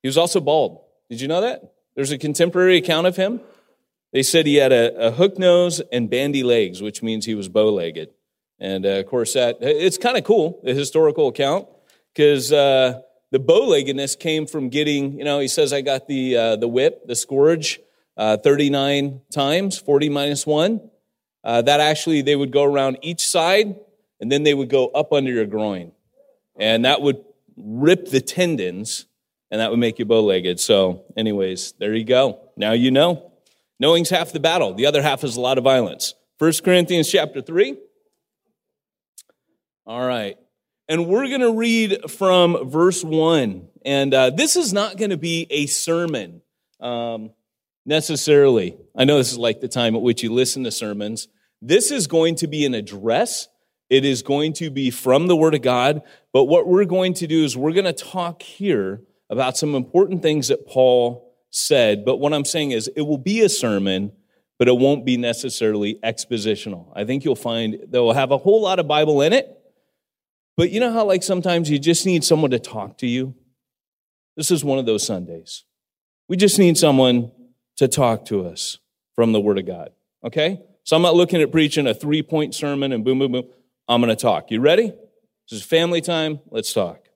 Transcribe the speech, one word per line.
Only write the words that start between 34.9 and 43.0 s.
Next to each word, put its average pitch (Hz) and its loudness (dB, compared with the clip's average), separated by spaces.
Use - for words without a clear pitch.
half 139 -2
is 120 -6
a 123 -6
lot 127 0
of 120 -2
violence. 123 0
First 160 0
Corinthians 175 2
chapter 151 0
three. 196 -2
All 120 -6
right. 110 -4
And 165 -2
we're 247 0
gonna 254 2
read 220 0
from 175 2
verse 170 2